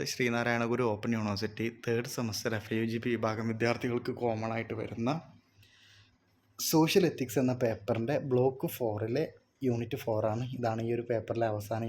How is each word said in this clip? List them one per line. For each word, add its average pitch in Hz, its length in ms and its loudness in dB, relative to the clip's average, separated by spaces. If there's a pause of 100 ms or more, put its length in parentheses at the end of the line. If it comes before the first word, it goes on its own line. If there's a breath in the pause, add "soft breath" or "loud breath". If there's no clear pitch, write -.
(120)
ശ്രീനാരായണ 117 600 2
ഗുരു 120 200 2
ഓപ്പൺ 104 240 -2
യൂണിവേഴ്സിറ്റി 104 500 -2 (200)
തേർഡ് 120 280 0
സെമസ്റ്റർ 113 440 -2
എഫ് 101 160 -8
ഐ 113 40 0
യു 113 140 0
ജി 117 120 -2
പി 123 120 -2
വിഭാഗം 113 360 -2
വിദ്യാർത്ഥികൾക്ക് 117 600 0 (100)
കോമൺ 113 340 -2
ആയിട്ട് 113 240 -4
വരുന്ന 113 300 -2 (1500 soft breath)
സോഷ്യൽ 165 500 6
എത്തിക്സ് 131 320 -2
എന്ന 127 220 4
പേപ്പറിൻ്റെ 117 520 0 (160)
ബ്ലോക്ക് 131 460 2
ഫോറിലെ 113 480 0 (420)
യൂണിറ്റ് 117 360 0
ഫോറാണ്. 110 420 0 (120)
ഇതാണ് 113 300 -2
ഈ - 80 -2
ഒരു 117 140 -4
പേപ്പറിലെ 113 420 0
അവസാന 107 360 -2